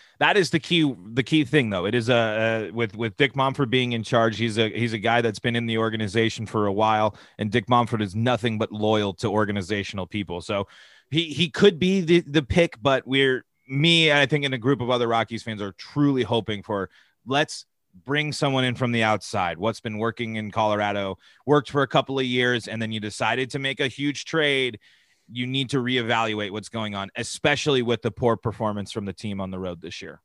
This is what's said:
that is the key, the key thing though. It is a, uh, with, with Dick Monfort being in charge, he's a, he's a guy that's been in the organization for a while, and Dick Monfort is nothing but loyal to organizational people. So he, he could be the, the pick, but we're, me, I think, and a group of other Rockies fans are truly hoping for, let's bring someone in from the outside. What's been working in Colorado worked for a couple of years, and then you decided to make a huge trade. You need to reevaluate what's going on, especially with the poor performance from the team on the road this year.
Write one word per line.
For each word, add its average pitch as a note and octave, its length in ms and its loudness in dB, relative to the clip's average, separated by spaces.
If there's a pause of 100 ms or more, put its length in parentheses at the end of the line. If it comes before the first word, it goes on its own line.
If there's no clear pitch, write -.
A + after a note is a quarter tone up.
(200)
that E3 180 4
is F3+ 140 4
the E3+ 80 2
key, D#3 340 2 (200)
the B2 100 0
key D#3 200 2
thing B2 280 2
though. F#2 140 0
It G#2+ 100 0
is A#2 140 0
a, A2+ 600 2
uh, - 40 -10
with, A2+ 220 -2
with A2 220 -4
Dick C3 160 2
Monfort C3+ 380 0
being B2 220 2
in A2+ 100 -4
charge, A2+ 340 2
he's A2 220 0
a, A2 100 2
he's A2+ 240 -2
a A2+ 60 -4
guy A2+ 220 2
that's A2 180 -2
been A#2+ 160 -2
in A#2 100 -2
the A2+ 140 -2
organization A2 640 0
for G#2 220 0
a G2 60 0
while, G#2+ 420 2 (240)
and G#2+ 100 -2
Dick G#2+ 180 0
Monfort A#2+ 360 2
is F#2+ 120 -4
nothing A2+ 440 0
but A2 120 -2
loyal G#2+ 440 2
to - 120 -4
organizational G2+ 800 -2
people. F2 360 -6
So G2+ 260 -4 (420)
he, D#3 240 -2
he D#3+ 160 0
could G3 300 4
be F#3+ 220 2
the, E3+ 180 4
the D3 240 0
pick, E3+ 360 2
but C3 280 0
we're, C3 360 2 (280)
me, D#3+ 400 6
I C#3+ 140 6
think, C#3+ 180 0
and C3+ 120 -2
a - 20 -2
group B2 240 0
of A#2+ 80 -2
other A#2+ 180 2
Rockies A2+ 360 0
fans G#2 180 -8
are G2 120 -6
truly C#3+ 500 0
hoping G#2+ 400 -2
for, G2 260 -4 (380)
let's C#3+ 400 -2 (360)
bring D3 280 -4
someone C3+ 320 0
in B2+ 100 0
from A#2+ 180 -2
the A#2 120 2
outside. G2 560 0
What's - 200 -2
been G#2+ 200 -8
working A2+ 380 -4
in G#2+ 120 -8
Colorado G#2 720 -2 (260)
worked D3 240 4
for C#3 140 0
a C3 40 0
couple C3+ 300 0
of C3 80 0
years, B2 420 0
and A2 140 -6
then A2+ 100 -4
you A2 80 -4
decided A#2 520 -2
to C#3+ 80 -6
make C3+ 200 -4
a C#3 80 0
huge C#3 380 -6
trade. C3+ 540 0 (520)
You B2 140 -6
need C3 240 -2
to C#3+ 80 0
reevaluate A2+ 720 0
what's G#2 200 -10
going G#2+ 260 -6
on, G2 200 -8
especially C3+ 680 0
with A2+ 180 0
the A#2 80 -2
poor A#2 260 0
performance G#2 560 -4
from G2+ 140 -6
the F#2+ 80 -6
team G2+ 260 -8
on F#2+ 120 -8
the F#2 80 -8
road F2 220 -8
this E2 200 -12
year. D#2 240 -16